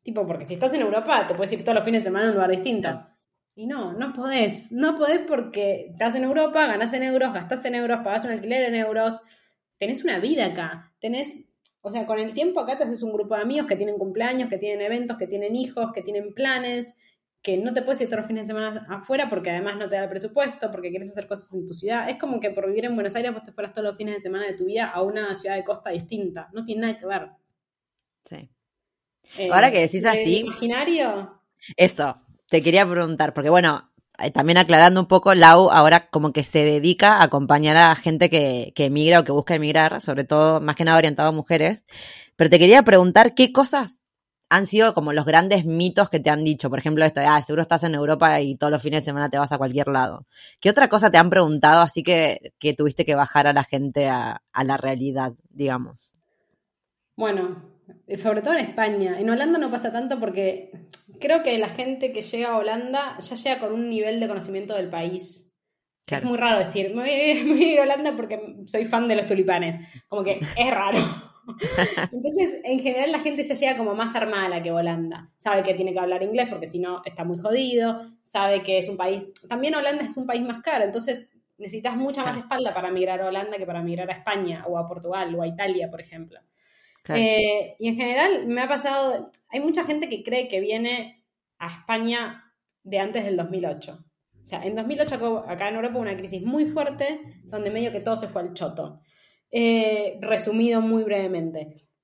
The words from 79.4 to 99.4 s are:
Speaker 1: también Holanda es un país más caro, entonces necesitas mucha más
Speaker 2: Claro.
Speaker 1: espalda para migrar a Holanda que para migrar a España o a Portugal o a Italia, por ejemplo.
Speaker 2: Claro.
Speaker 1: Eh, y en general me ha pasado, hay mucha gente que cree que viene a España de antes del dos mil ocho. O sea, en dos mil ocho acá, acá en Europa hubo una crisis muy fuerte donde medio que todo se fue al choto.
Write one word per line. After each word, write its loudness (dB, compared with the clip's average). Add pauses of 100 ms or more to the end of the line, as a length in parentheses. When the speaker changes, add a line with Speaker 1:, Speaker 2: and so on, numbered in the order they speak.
Speaker 1:
también -4
Holanda -4
es -12
un -10
país -4
más -10
caro, -2
entonces -6 (280)
necesitas -10
mucha -6
más -4
Speaker 2:
Claro. -12
Speaker 1:
espalda -4
para -6
migrar -2
a -4
Holanda -6
que -10
para -8
migrar -8
a -6
España -6
o -6
a -6
Portugal -8
o -6
a -6
Italia, -6
por -16
ejemplo. -20 (640)
Speaker 2:
Claro. -2
Speaker 1:
Eh, 0
y -6
en -2
general 0
me -4
ha -4
pasado, -4 (240)
hay -8
mucha -2
gente -6
que -10
cree -4
que -4
viene -6 (320)
a -12
España -6 (300)
de -4
antes -6
del -4
dos -6
mil -8
ocho. -12 (360)
O -20
sea, -12
en -8
dos -6
mil -6
ocho -4
acá, -6
acá -6
en -8
Europa -6
hubo -6
una -8
crisis -12
muy -2
fuerte -6 (240)
donde -8
medio -4
que -8
todo -4
se -8
fue -8
al -12
choto. -12 (520)